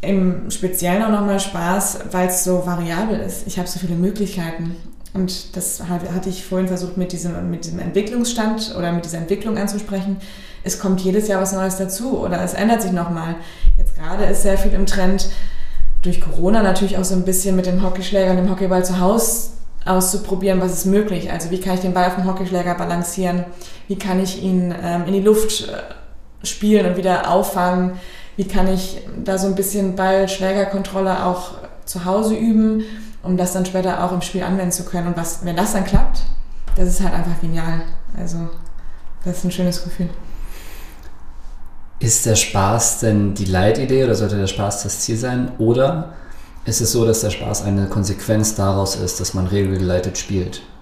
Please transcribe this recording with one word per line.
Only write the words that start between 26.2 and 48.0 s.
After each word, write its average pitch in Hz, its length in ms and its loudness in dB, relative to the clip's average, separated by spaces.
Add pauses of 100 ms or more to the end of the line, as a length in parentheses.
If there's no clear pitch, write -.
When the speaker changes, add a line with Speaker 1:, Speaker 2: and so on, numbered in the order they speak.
Speaker 1:
spielen 208 400 2
und 180 120 0
wieder 180 320 0
auffangen? 185 680 0 (360)
Wie 185 120 -4
kann 190 200 4
ich 190 340 -2 (220)
da 190 140 -2
so 190 100 0
ein 190 80 0
bisschen 190 400 -2
Ball-Schlägerkontrolle 190 1300 0
auch 180 260 -4 (340)
zu 180 200 -8
Hause 220 300 0
üben, 220 480 2 (400)
um 185 140 0
das 180 160 0
dann 185 120 0
später 185 380 -2
auch 180 80 -2
im 180 100 -2
Spiel - 220 -4
anwenden 180 280 -2
zu 175 140 -4
können? 175 220 -4
Und 170 100 -2
was, 170 280 -4
wenn 175 100 -4
das 208 180 0
dann 190 120 0
klappt, - 360 8 (540)
das 185 120 8
ist 180 160 4
halt 175 100 4
einfach 170 280 2
genial. 165 400 2 (360)
Also, 170 200 0 (880)
das 269 120 -2
ist - 60 -4
ein 180 80 0
schönes 180 320 -2
Gefühl. 175 260 -2 (1900)
Speaker 2:
Ist - 260 0
der 110 100 4
Spaß 104 640 0
denn 104 340 2
die 101 100 -4
Leitidee 113 580 2
oder 110 120 2
sollte 104 220 -2
der 98 100 -2
Spaß - 360 -4
das - 180 -6
Ziel 113 160 -4
sein? 127 420 -4
Oder 135 540 0 (520)
ist 117 160 -2
es 113 100 -2
so, 117 140 2
dass 110 160 2
der 107 80 -2
Spaß 104 340 -6
eine 98 240 0
Konsequenz 104 680 -2